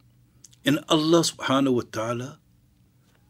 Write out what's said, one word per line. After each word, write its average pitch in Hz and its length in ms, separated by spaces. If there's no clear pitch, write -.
En 147 180
Allah 165 380
subhanahu 135 520
wa 113 140
ta'ala 120 400